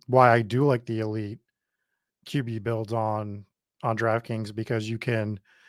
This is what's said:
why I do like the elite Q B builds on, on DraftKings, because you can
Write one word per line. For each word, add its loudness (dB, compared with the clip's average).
why 8
I 6
do 0
like 2
the -4
elite -6
Q -2
B -6
builds -4
on, -4
on 0
DraftKings, -2
because -4
you -4
can -2